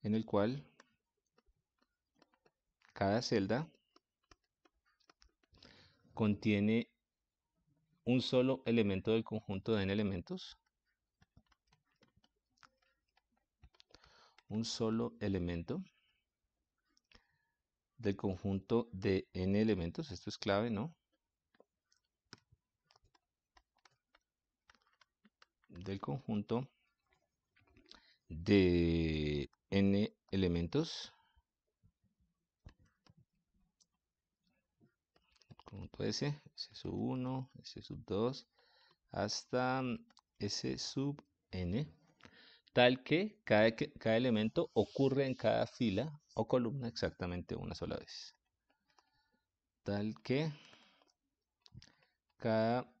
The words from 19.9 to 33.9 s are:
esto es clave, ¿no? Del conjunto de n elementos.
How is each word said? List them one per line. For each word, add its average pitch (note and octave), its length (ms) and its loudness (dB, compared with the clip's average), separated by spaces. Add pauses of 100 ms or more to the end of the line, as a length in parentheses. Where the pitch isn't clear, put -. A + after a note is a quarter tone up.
esto F#2 180 -10
es - 80 -10
clave, G#2 320 0
¿no? A#2+ 260 -4 (4000)
Del F#2+ 300 -8
conjunto A#2 680 -4 (1600)
de E2 1160 4 (200)
n G2 440 2 (180)
elementos. F#2 840 -2 (4000)